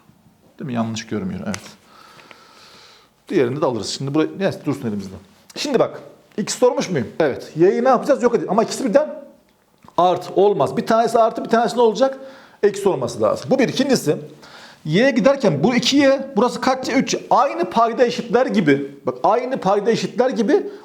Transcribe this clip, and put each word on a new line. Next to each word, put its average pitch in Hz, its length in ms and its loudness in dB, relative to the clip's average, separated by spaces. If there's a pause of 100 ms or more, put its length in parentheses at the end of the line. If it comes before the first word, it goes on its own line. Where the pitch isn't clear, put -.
(600)
Değil 156 80 -10
mi? 123 60 -8
Yanlış 113 340 -6
görmüyorum. 95 400 -8
Evet. 98 140 -8 (1700)
Diğerini 143 320 0
de 165 40 2
alırız. 113 240 -2
Şimdi 135 240 -6
buraya, 156 240 0
neyse 185 280 -4
dursun 127 220 -4
elimizde. 95 280 -8 (400)
Şimdi 269 240 0
bak. 127 220 0 (360)
X - 220 -6
sormuş 254 300 2
muyum? 131 180 -2 (120)
Evet. 135 360 -2
Y'yi 208 280 4
ne 262 60 4
yapacağız? 247 340 2
Yok 233 120 2
edin. 175 120 -4
Ama 208 160 2
ikisi - 220 -4
birden 269 380 0 (720)
artı 175 360 2
olmaz. 180 440 2
Bir - 80 -2
tanesi 226 340 2
artı, 226 240 0
bir - 60 -10
tanesi 226 280 0
ne 247 40 4
olacak? 233 380 2 (440)
Eksi 202 260 2
olması 123 320 -2
lazım. 104 280 0
Bu 269 100 2
bir. 208 100 2
İkincisi, 208 480 0 (680)
y 208 260 2
giderken 214 520 2
bu 254 120 2
iki 254 220 0
y, 277 380 2
burası 240 260 0
kaç 262 280 -2
y? 233 60 -2
Üç - 180 0
y. - 60 -4 (100)
Aynı 285 400 2
payda 226 360 0
eşitler 240 400 0
gibi, 165 500 0 (100)
bak 127 180 -4
aynı 254 340 0
payda 208 340 0
eşitler 220 380 -2
gibi 233 380 0 (180)